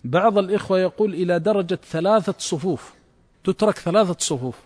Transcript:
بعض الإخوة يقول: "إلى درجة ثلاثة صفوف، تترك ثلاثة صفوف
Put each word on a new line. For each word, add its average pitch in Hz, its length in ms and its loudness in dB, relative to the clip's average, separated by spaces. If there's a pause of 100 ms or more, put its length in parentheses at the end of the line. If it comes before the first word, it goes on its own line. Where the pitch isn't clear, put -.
بعض 185 340 2
الإخوة 196 420 0
يقول: 185 340 0
"إلى 175 260 0
درجة 190 400 0 (100)
ثلاثة 190 480 0
صفوف، 156 560 -6 (500)
تترك 196 340 0
ثلاثة 180 420 2
صفوف 127 360 -4 (100)